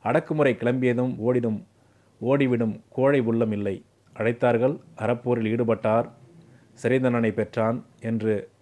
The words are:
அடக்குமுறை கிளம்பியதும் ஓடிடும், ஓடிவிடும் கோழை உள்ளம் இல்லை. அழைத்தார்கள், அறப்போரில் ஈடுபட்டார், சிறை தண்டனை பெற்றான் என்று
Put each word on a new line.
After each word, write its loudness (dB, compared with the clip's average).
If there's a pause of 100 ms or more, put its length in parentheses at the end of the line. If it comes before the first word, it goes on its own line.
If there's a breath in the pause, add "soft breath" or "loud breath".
அடக்குமுறை 0
கிளம்பியதும் 0
ஓடிடும், 0 (580 soft breath)
ஓடிவிடும் 0
கோழை 2
உள்ளம் 0
இல்லை. -4 (320)
அழைத்தார்கள், 0 (160)
அறப்போரில் -2
ஈடுபட்டார், 0 (640 soft breath)
சிறை 0
தண்டனை 2
பெற்றான் -2 (160)
என்று -2 (120)